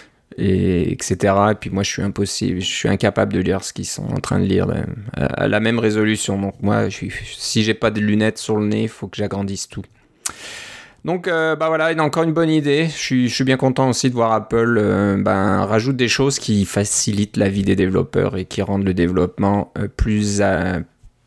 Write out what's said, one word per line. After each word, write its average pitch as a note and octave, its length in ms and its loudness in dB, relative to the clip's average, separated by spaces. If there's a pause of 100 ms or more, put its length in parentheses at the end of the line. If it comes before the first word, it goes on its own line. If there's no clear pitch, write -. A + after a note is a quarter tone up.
(380)
Et F#2 540 2
et - 80 -4
cetera. G2+ 520 2
Et - 40 2
puis - 140 -10
moi, F#2+ 120 -2
je - 80 -2
suis - 120 -4
impossible, G2 580 -2
je F#2 40 -6
suis - 240 -4
incapable G2+ 440 2
de G2 80 2
lire F#2 240 0
ce - 80 -10
qu'ils F#2+ 120 -10
sont - 220 -8
en - 140 -2
train - 180 -2
de F#2+ 60 0
lire, F#2+ 200 2
là, - 220 -2 (260)
à, - 140 -2
à - 220 -2
la G#2 100 2
même A2+ 220 0
résolution. G#2+ 600 0
Donc G2 220 -4
moi, G#2 260 0
je G2 60 -8
suis, - 180 -8 (240)
si - 280 -2
j'ai G#2+ 100 2
pas A2+ 160 0
de G#2+ 100 -2
lunettes G#2+ 380 2
sur - 180 -2
le G#2+ 80 0
nez, G#2+ 200 0
il A2 40 -4
faut G#2+ 200 -12
que - 80 -14
j'agrandisse G2 520 -4
tout. - 140 -12 (1200)
Donc, F3 240 -2
euh, D#3+ 280 0
bah D#3+ 120 -2
voilà, D#3+ 240 2
il D#3 40 -2
y D#3+ 40 -2
a D#3 40 2
encore D#3+ 200 0
une D#3+ 80 0
bonne D#3+ 180 2
idée. D3+ 360 2
Je D3+ 120 -6
suis, B2 300 2
je A2+ 60 -4
suis C3 100 0
bien C3 120 2
content C3 320 2
aussi B2+ 220 2
de B2 40 -6
voir A2+ 180 4
Apple, A2+ 460 2
euh, G2+ 380 4
ben, G2 480 2
rajoute A2 320 0
des A#2+ 120 2
choses C#3 300 2
qui G2+ 280 2
facilitent G2+ 680 0
la G#2 120 4
vie G#2 140 0
des G2 140 2
développeurs F#2+ 600 0
et F#2 80 -4
qui - 160 -8
rendent G2 240 -2
le F#2+ 100 2
développement, F#2 840 0
euh, G2+ 100 -4
plus, G#2 540 0
euh, F#2 380 0 (460)